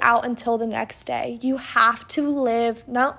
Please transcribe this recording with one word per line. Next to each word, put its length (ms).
out 220
until 340
the 80
next 380
day. 360
You 180
have 500
to 200
live 600
not 300